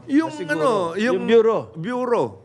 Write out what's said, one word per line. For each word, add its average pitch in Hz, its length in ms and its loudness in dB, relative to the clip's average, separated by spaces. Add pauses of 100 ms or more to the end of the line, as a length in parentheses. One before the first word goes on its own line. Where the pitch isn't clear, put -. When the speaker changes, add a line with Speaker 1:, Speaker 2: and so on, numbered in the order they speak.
Speaker 1:
Yung 320 240 0
Speaker 2:
masiguro? 294 240 -8
Speaker 1:
ano, 285 160 0 (240)
yung 214 240 0
Speaker 2:
Yung - 80 -2
bureau? 220 360 4 (120)
Speaker 1:
bureau. 233 540 -2 (180)